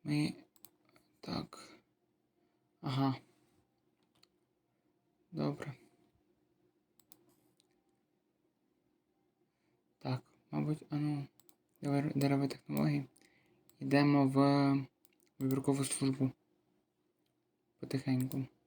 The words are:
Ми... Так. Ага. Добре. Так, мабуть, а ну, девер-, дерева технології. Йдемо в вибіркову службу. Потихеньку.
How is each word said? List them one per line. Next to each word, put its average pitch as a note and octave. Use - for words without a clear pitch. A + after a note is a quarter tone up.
Ми... D3+
Так. -
Ага. C3+
Добре. D3
Так, B2+
мабуть, D3+
а D3+
ну, D3
девер-, C#3+
дерева C#3
технології. D3
Йдемо C#3+
в C3+
вибіркову C3+
службу. C3+
Потихеньку. C3